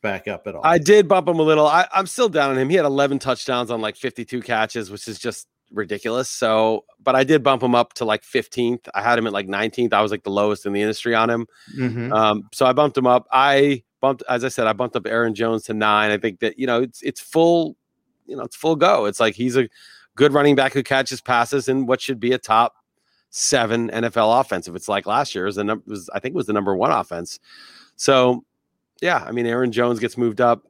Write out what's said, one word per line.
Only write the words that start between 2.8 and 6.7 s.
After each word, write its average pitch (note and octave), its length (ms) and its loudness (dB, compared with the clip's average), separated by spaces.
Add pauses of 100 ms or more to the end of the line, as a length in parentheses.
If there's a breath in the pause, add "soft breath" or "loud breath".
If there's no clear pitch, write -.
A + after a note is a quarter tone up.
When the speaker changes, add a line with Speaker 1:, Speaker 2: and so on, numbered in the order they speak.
Speaker 2:
eleven C#3 340 0
touchdowns B2 540 -4
on, A2+ 80 -4
like, G#2+ 160 -6
fifty-two B2 460 -10
catches, A2 460 -4
which G2+ 200 -14
is G#2 100 -12
just - 300 -10 (240)
ridiculous. G#2+ 580 -4
So, A2 540 0 (180)